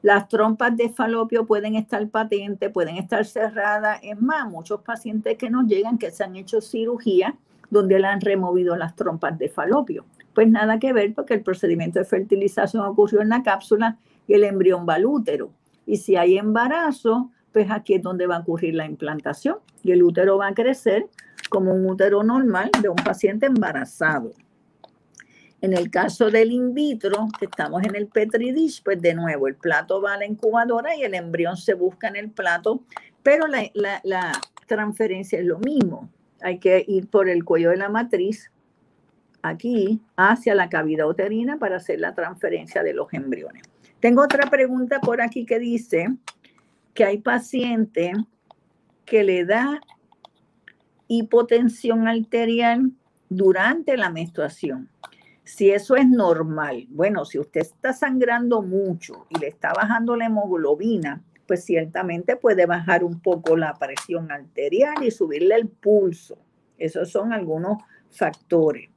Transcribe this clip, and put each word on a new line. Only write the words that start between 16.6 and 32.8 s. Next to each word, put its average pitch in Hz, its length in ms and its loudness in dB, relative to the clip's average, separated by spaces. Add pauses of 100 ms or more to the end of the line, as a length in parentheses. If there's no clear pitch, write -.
pues 208 180 2
aquí 214 260 0
es 185 60 0
donde 180 260 -4
va 175 100 -2
a - 20 -4
ocurrir 165 360 -4
la 156 100 -4
implantación 156 720 -6 (260)
y 185 80 2
el 180 120 6
útero 185 340 4
va 196 100 0
a 202 60 -4
crecer 233 540 0 (420)
como 190 240 0
un 190 120 0
útero 196 380 2
normal 233 460 2 (120)
de 202 80 0
un 170 60 -2
paciente 208 500 0
embarazado. 160 840 -2 (1300)
En 190 140 0
el 175 180 -2
caso 190 400 0
del 226 200 4
in 247 220 -2
vitro, 220 540 -2 (100)
que 196 80 -6
estamos 165 380 -6
en 208 120 -4
el 208 120 -6
Petri 220 440 -2
dish, 302 320 -2
pues 196 180 -2
de 170 120 4
nuevo 160 340 -2
el 135 80 -4
plato 165 460 -2
va 202 120 -2
a 202 40 -6
la 202 80 -6
incubadora 233 680 -2
y 285 80 -6
el 202 100 -4
embrión 170 420 -4
se 190 200 -2
busca 185 320 -4
en 202 80 -8
el 208 160 -12
plato, 190 520 -4 (380)